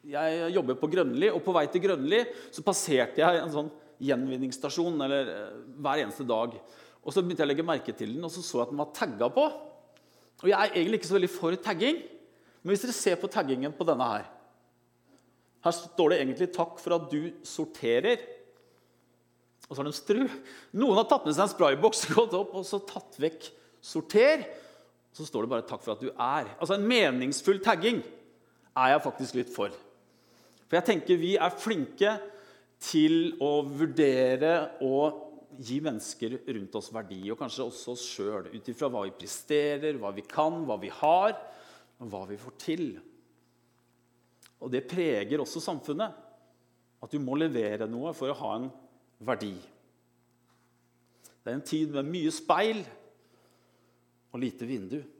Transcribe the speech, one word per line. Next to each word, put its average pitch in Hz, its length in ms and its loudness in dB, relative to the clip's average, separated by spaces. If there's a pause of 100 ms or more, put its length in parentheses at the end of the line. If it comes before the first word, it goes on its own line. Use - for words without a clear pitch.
(100)
Jeg 160 440 0
jobber 127 260 2
på 151 100 0
Grønli, 156 400 4
og 170 140 0
på 190 100 0
vei 151 160 6
til 180 140 0
Grønli 185 380 4 (280)
så - 160 -12
passerte 143 540 2
jeg 165 220 6
en 156 100 -4
sånn 151 160 -2 (320)
gjenvinningsstasjon, 135 1040 0
eller, 135 240 0
eh, 104 300 -8 (180)
hver 143 300 0
eneste 123 200 -8
dag. 117 300 0 (480)
Og 147 80 -8
så 190 100 4
begynte 170 220 0
jeg 143 40 2
å 143 40 2
legge 160 160 0
merke 131 280 -2
til 110 180 -6
den, 165 100 -6
og 160 80 -8
så 175 120 -12
så - 140 -4
jeg 120 40 2
at 120 100 -2
den 143 80 -6
var 147 160 -6
tagget 127 400 0
på. 277 80 6 (960)
Og 180 80 2
jeg 196 80 6
er 208 160 4
egentlig 190 280 2
ikke 165 120 -4
så 196 80 6
veldig 185 160 0
for 170 240 0
tagging, 220 420 0 (600)
men 175 100 0
hvis 202 140 0
dere 240 100 -4
ser 175 240 2
på 202 80 -4
taggingen 143 480 -2
på 175 80 -4
denne 127 240 2
her, 104 180 -2 (1300)
her 170 160 2
står - 340 2
det 170 120 4
egentlig 151 340 0
«Takk 170 240 -2
for 175 160 0
at 156 160 -4
du 156 200 -4 (120)
sorterer». 156 800 0 (1500)
Og 139 60 -10
så 139 80 -4
har - 20 -4
de 147 80 -6
stru-, 240 460 0 (340)
noen 208 240 4
har 226 80 4
tatt 285 220 2
med 151 80 0
seg 185 100 4
en - 60 -4
sprayboks, 160 560 4
<laughs> - 80 4
gått 220 180 4
opp 190 240 -2
og 185 80 -6
så 196 160 -4
tatt - 400 -12
vekk 160 240 -2 (320)
«sorter». 226 640 4 (720)
Så 156 120 -12
står 110 200 -2
det 123 60 -2
bare 113 140 -2
«takk - 180 -10
for 110 100 -4
at 113 80 -10
du 131 80 -6
er». 123 460 -2
Altså, 170 180 -2
en 202 160 0
meningsfull 160 720 2
tagging 208 400 2 (720)
er 131 180 6
jeg 147 140 4
faktisk 127 320 -4
litt 123 160 -4
for. 101 200 -2 (920)
For 165 120 2
jeg 170 80 0
tenker 175 360 4
vi 185 160 2
er 180 160 2
flinke 208 600 0 (680)
til 165 600 4
å 147 240 2
vurdere 139 880 4 (320)
og 143 400 0 (340)
gi 127 240 -4
mennesker 117 520 -6 (100)
rundt 107 320 -8
oss - 160 -10
verdi, 98 360 -10
og 113 80 -6
kanskje 131 280 -8
også 123 280 -10
oss 120 120 -10
selv, 101 480 -6
ut 113 160 -12
ifra 131 200 -2
hva 110 160 -4
vi 95 120 -10
presterer, 147 840 -2
hva 101 140 -6
vi 101 120 -10
kan, 165 400 -2
hva 110 140 -2
vi 95 140 -10
har, 185 400 4 (680)
og 117 100 -12
hva 98 200 -8
vi 104 100 -10
får 123 220 -18
til. 165 220 -4 (1800)
Og 131 100 -10
det 127 160 -2
preger 147 540 0
også 160 200 -8
samfunnet, 165 520 -4 (840)
at 120 120 -14
du 147 100 -4
må 131 160 -2
levere 113 520 -2
noe 139 260 -6
for 135 160 -4
å 135 100 -6
ha 107 160 -4
en 131 120 -6 (540)
verdi. 107 300 -4 (1900)
Det 117 120 -6
er 131 40 -2
en 143 100 -6
tid 156 280 -2
med 139 140 -2
mye 160 260 0
speil 208 480 0 (1500)
og 123 120 -8
lite 120 260 -6
vindu. 117 320 -8 (200)